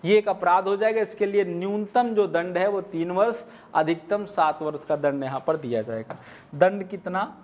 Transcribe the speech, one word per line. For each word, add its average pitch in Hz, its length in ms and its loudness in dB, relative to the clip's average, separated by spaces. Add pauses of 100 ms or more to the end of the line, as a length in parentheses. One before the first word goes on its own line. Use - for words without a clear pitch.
ये 202 140 6
एक 208 100 2
अपराध 185 400 2
हो 202 80 2
जाएगा। 220 240 2
इसके 202 260 -2
लिए 202 180 2
न्यूनतम 202 680 -2
जो 208 120 4
दंड 170 320 -2
है 190 100 2
वो 196 120 0
तीन 170 300 -4
वर्ष, 220 340 0 (300)
अधिकतम 165 520 0
सात 156 360 0
वर्ष 151 220 -6
का 151 120 0
दंड 143 280 0
यहाँ 135 220 -6
पर 160 100 2
दिया 120 260 -2
जाएगा। 113 340 -8 (380)
दंड 185 340 0
कितना? 190 360 -6 (200)